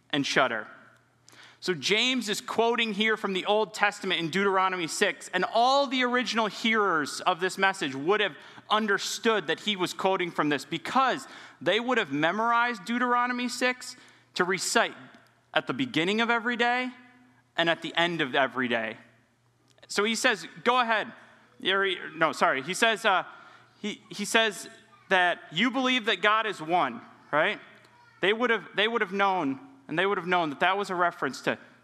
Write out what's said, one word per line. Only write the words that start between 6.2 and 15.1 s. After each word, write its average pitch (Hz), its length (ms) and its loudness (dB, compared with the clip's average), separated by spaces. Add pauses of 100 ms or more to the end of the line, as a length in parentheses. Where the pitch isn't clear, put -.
hearers 196 760 0
of 175 200 -2
this 180 180 -4
message 185 360 0
would 165 260 0
have 180 160 -2 (320)
understood 208 800 0
that 160 140 -2
he 208 160 -4
was 175 160 -2
quoting 185 380 0
from 160 180 0
this 147 160 0
because 196 640 -2 (320)
they 180 200 0
would 240 180 0
have 170 140 -2
memorized 220 720 0
Deuteronomy 247 640 0
six 247 480 -4 (380)
to 185 100 0
recite 180 500 0 (600)